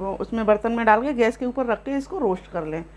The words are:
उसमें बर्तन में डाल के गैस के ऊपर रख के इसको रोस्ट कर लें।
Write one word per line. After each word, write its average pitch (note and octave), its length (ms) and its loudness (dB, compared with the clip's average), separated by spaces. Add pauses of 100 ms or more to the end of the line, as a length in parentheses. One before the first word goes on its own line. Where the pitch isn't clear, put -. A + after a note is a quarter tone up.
(120)
उसमें A3+ 340 -4
बर्तन G#3+ 260 4
में A#3 140 0
डाल A3 160 6
के D4 120 -2
गैस A#3 220 2
के B3+ 100 -4
ऊपर B3+ 200 -2
रख A3+ 180 -2
के C4+ 80 -6
इसको C#4 260 -4
रोस्ट F#3+ 340 -2
कर E3+ 120 -4
लें। D#3+ 200 -6 (120)